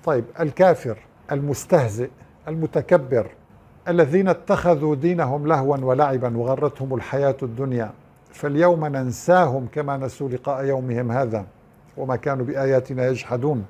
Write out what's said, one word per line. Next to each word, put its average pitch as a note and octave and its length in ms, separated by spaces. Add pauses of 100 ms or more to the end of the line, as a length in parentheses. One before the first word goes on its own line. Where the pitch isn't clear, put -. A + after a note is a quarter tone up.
طيب، C3 180 (160)
الكافر، D3+ 580 (340)
المستهزئ، C3+ 760 (380)
المتكبر، D3+ 800 (600)
الذين F3 400
اتخذوا D#3+ 680
دينهم D3 520
لهوا C#3+ 300
ولعبا B2+ 600
وغرتهم C3+ 560
الحياة C3+ 500
الدنيا، A#2+ 480 (400)
فاليوم D#3 540
ننساهم C3+ 840
كما C#3+ 260
نسوا C3+ 320
لقاء C3+ 360
يومهم B2+ 460
هذا A2+ 340 (520)
وما C3 180
كانوا C3 300
بآياتنا C3+ 640
يجحدون. B2 640